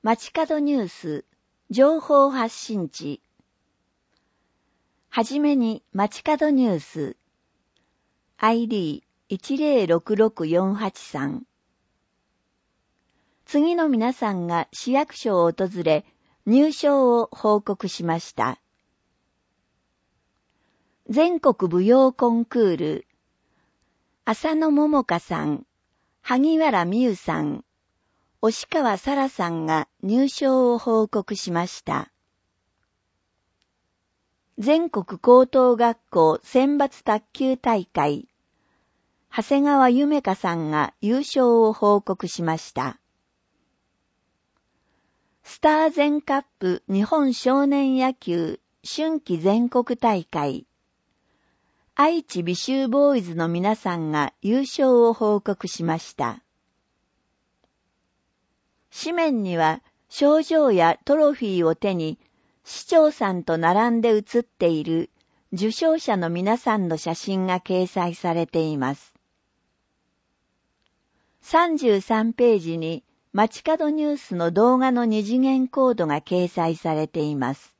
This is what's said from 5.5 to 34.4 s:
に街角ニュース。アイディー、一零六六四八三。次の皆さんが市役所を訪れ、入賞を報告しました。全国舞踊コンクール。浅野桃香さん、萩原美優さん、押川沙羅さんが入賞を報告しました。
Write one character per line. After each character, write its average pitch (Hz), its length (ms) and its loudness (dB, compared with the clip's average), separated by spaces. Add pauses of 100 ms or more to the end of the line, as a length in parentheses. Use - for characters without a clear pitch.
に 226 260 -2 (100)
街 202 300 -4
角 302 280 0
ニ 262 180 2
ュ 185 80 0
ー 151 40 -4
ス。 - 360 -10 (1200)
ア 220 160 0
イ 233 160 -2
デ 220 80 -4
ィ 160 200 -4
ー、 - 60 -18 (260)
一 233 280 -6
零 277 300 0
六 170 300 0
六 208 300 0
四 185 280 0
八 202 260 -8
三。 - 460 -10 (2000)
次 320 300 0
の 320 120 0
皆 240 240 0
さ 214 200 -4
ん 180 140 -6
が 170 260 -4
市 - 200 -6
役 285 220 0
所 185 300 0
を 170 80 2
訪 185 300 -4
れ、 156 220 2 (420)
入 277 260 4
賞 269 460 2
を 233 140 -2
報 208 300 0
告 196 260 -6
し - 160 -10
ま 165 140 -2
し - 160 -14
た。 120 260 -4 (2500)
全 320 320 2
国 190 300 0
舞 180 140 0
踊 262 280 6
コ 240 180 0
ン 233 140 0
ク 214 280 0
ー 160 40 -2
ル。 156 300 -6 (1200)
浅 311 280 -2
野 311 160 0
桃 294 340 2
香 170 140 -4
さ 160 260 -6
ん、 151 220 -4 (560)
萩 294 360 0
原 226 280 2
美 208 160 0
優 233 120 0
さ 160 280 -6
ん、 143 220 -6 (760)
押 - 300 -2
川 254 260 -2
沙 269 180 -4
羅 269 140 -2
さ 170 220 -6
ん 165 160 -6
が 156 220 -2 (140)
入 240 260 2
賞 262 440 2
を 233 60 0
報 220 280 0
告 208 300 -6
し 180 160 -8
ま 170 140 -2
し - 180 -16
た。 - 260 -6 (2500)